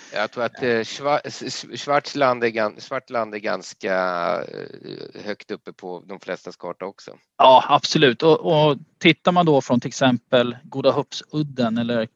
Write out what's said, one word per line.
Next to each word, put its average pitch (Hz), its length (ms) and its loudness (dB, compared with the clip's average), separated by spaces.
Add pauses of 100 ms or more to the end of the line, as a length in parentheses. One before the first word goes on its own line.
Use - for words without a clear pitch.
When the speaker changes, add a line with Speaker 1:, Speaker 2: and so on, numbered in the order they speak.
(140)
Speaker 1:
Jag 104 180 -4
tror 120 120 -6
att, 123 200 -6
eh, 127 40 0 (160)
Schwa-, 143 400 -2
S-, - 220 -12
S-, - 200 -10 (160)
Schwarzland 139 640 0
är 120 40 2
gan-, 107 320 -4
Svartland 117 560 -8
är 107 40 -8
ganska, 98 540 -6 (500)
eh, - 840 -16
högt 104 260 -12
uppe 90 220 -14
på 90 340 -14
de 95 120 -16
flestas 90 380 -12
karta 87 280 -12
också. - 260 -16 (260)
Speaker 2:
Ja, 127 300 8
absolut. 143 560 2
Och, 160 160 6 (300)
och 135 80 0 (220)
tittar 175 320 4
man 175 140 4
då 143 160 4
från 123 180 0
till - 80 -6
exempel 123 760 0
Goda 135 280 0
Hopsudden 127 880 -4
eller 117 380 -2